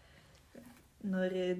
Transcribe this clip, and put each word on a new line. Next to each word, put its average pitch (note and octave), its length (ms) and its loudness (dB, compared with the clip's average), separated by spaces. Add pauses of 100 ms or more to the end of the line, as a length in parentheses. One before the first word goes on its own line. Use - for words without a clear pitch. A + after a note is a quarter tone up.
(1040)
når F#3 560 2